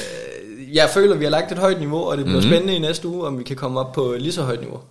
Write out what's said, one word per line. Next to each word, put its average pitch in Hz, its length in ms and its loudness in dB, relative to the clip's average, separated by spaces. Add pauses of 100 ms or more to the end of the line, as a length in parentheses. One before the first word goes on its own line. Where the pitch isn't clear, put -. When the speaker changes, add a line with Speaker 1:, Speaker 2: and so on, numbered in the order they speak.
(260)
Speaker 1:
<laughs> 117 540 -4
jeg 151 100 6
føler, 196 260 6
vi 151 80 0
har 147 80 0
lagt 165 200 0
et 175 60 -4
højt 185 220 2
niveau, 151 200 -2
og 170 180 -2
det 139 80 -2
bliver 90 160 2
Speaker 2:
Mhm. 107 80 4
Speaker 1:
spændende 185 260 4
i 170 40 -2
næste 160 280 -4
uge, 175 200 -4
om 135 120 -4
vi 123 40 -8
kan 135 120 -8
komme 131 240 -4
op 127 120 -4
på 123 280 0
lige 139 120 -4
så 170 120 -4
højt 127 160 -2
niveau. 64 200 -12 (120)